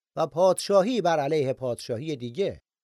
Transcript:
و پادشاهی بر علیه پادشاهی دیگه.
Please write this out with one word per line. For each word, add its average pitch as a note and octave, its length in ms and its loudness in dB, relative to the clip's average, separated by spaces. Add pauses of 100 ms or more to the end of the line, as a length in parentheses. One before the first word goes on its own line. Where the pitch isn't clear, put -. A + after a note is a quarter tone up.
(160)
و D#3+ 100 0
پادشاهی F#3+ 720 2
بر E3 200 2
علیه C#3 320 0
پادشاهی B2+ 640 -6
دیگه. A#2+ 440 -6 (240)